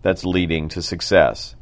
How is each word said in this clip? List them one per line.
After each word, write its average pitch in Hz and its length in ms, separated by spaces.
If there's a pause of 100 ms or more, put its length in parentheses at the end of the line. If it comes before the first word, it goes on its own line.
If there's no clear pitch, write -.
that's 95 220
leading 82 440
to 85 140
success? 85 800